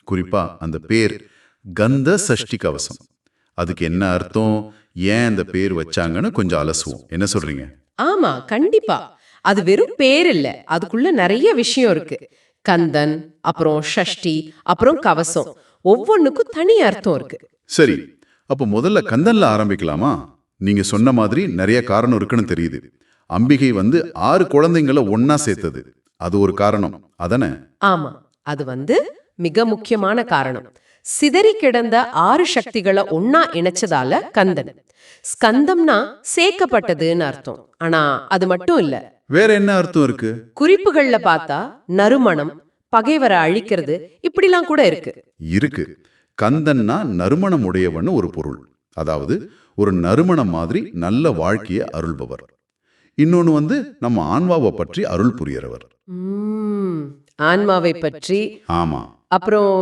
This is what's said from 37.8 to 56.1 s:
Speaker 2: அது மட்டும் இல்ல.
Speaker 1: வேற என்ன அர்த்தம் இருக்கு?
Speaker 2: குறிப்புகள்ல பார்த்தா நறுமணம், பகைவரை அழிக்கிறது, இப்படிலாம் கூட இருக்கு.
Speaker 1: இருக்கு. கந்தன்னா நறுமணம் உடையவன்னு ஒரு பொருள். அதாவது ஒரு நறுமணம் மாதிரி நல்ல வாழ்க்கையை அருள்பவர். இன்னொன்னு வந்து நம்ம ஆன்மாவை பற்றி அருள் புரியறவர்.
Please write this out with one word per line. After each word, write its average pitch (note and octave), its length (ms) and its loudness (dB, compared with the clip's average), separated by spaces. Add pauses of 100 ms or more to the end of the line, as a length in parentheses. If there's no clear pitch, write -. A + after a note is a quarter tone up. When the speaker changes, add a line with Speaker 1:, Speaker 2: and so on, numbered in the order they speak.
Speaker 2:
அது F3+ 200 0
மட்டும் F#3 340 0
இல்ல. C#3+ 140 -2 (340)
Speaker 1:
வேற G3 240 4
என்ன G3+ 220 2
அர்த்தம் E3 320 2
இருக்கு? A2+ 240 -4 (240)
Speaker 2:
குறிப்புகள்ல D#4 680 4
பார்த்தா D#3+ 400 0 (300)
நறுமணம், G3 600 2 (400)
பகைவரை A3+ 460 2
அழிக்கிறது, E3+ 580 0 (260)
இப்படிலாம் F4+ 480 2
கூட D4+ 140 4
இருக்கு. - 280 -2 (360)
Speaker 1:
இருக்கு. G2 360 -2 (520)
கந்தன்னா C3+ 600 2 (180)
நறுமணம் C#3 520 0
உடையவன்னு F2+ 460 -2
ஒரு G2 160 -2
பொருள். D2+ 320 -10 (360)
அதாவது D#2 400 -4 (400)
ஒரு G2+ 220 2
நறுமணம் A#2+ 560 0
மாதிரி E2+ 260 -4 (160)
நல்ல A2+ 360 -2
வாழ்க்கையை G2 580 -4
அருள்பவர். C#2 540 -8 (720)
இன்னொன்னு E3 360 4
வந்து D3+ 240 0 (220)
நம்ம A#2+ 260 0
ஆன்மாவை D3 460 0
பற்றி E2 340 -6
அருள் F#2 280 0
புரியறவர். C2 500 -10 (280)